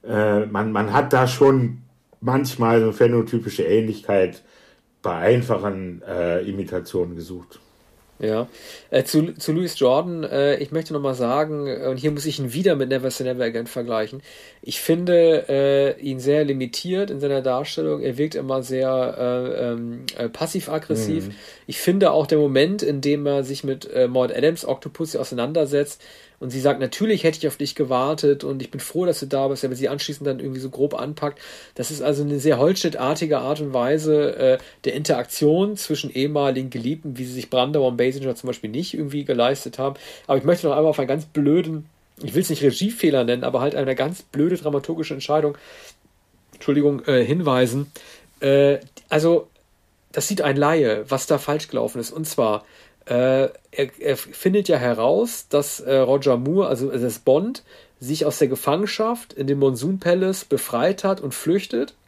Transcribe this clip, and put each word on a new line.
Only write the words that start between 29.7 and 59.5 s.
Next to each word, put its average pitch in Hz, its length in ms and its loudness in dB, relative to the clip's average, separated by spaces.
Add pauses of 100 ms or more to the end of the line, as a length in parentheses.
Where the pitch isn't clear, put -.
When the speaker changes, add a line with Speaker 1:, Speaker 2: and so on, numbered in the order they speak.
Speaker 2:
sie 135 120 -2
anschließend 143 400 -6
dann 131 140 -2
irgendwie 131 180 -8
so 131 100 -8
grob 143 240 -2
anpackt. 147 460 -6 (360)
Das 123 140 -6
ist 147 120 -8
also 143 220 0
eine 147 160 -2
sehr 139 200 4
Holstedt-artige 156 800 0
Art 147 220 -2
und 139 120 -6
Weise, 151 640 2
äh, 131 220 4 (260)
der 135 100 -2
Interaktion 156 840 0
zwischen - 360 -6
ehemaligen 135 560 0
Geliebten, 131 480 -6
wie 131 60 -8
sie 123 100 -8
sich 127 160 -10
Brandauer 131 380 2
und 120 100 0
Basinger 131 380 0
zum - 120 -10
Beispiel 120 220 -8
nicht 139 240 -6
irgendwie 147 300 -6
geleistet 131 560 -2
haben. 135 160 -2 (320)
Aber 139 100 4
ich 135 60 0
möchte 170 240 2
noch 139 80 2
einmal 156 140 4
auf 151 100 0
einen 131 80 -2
ganz 147 180 -2
blöden, 156 600 0 (360)
ich 151 140 -8
will's 190 140 2
nicht 147 140 -2
Regiefehler 143 600 2
nennen, 123 220 0
aber 123 160 0
halt 139 140 0
eine 135 200 0
ganz 139 280 -4
blöde 170 340 0
dramaturgische 151 560 -4
Entscheidung, 147 440 0 (960)
Entschuldigung, 143 500 2
äh, 131 180 4
hinweisen. 135 680 2 (520)
Äh, 139 380 4 (280)
also, 160 400 2 (640)
das - 160 -4
sieht 190 140 -2
ein 139 160 0
Laie, 143 520 2
was 139 180 -2
da 147 100 2
falsch 151 320 -4
gelaufen 120 300 -4
ist. 117 120 -8
Und 160 160 -8
zwar, 110 380 0 (400)
äh, 131 400 2
er, - 60 -4 (480)
er 143 180 0
findet 196 500 -2
ja 156 100 4
heraus, 123 720 0
dass, - 300 -2
äh, 135 160 0
Roger 135 420 4
Moore, 160 300 2
also, 131 220 -2
also 123 160 -2
dass 117 140 -4
Bond, 175 440 2 (360)
sich 151 260 -2
aus 143 120 0
der 143 100 4
Gefangenschaft 202 840 -2
in 135 140 -6
dem 139 120 0